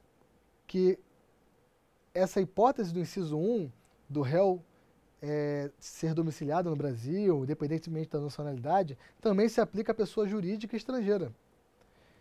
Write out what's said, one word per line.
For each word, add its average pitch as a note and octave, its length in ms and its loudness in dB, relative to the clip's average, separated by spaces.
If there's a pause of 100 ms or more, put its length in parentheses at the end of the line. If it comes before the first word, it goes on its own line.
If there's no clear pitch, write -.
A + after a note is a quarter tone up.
(680)
que F#3 320 4 (1120)
essa F#3 260 2
hipótese G3+ 520 2
do F3+ 80 -2
inciso D#3 360 -4
um, F3+ 360 0 (360)
do C#3+ 140 -2
réu, F3 400 2 (580)
é, D3 600 -2
ser - 340 -4
domiciliado E3 560 0
no D3+ 60 0
Brasil, C#3+ 680 0
independentemente D#3 680 -4
da D3 100 -2
nacionalidade, D3 760 -2 (240)
também G#3+ 280 4
se A3+ 120 0
aplica G#3+ 300 0
à G#3+ 60 2
pessoa G#3 320 0
jurídica G#3+ 480 -4
estrangeira. G3+ 580 -2 (880)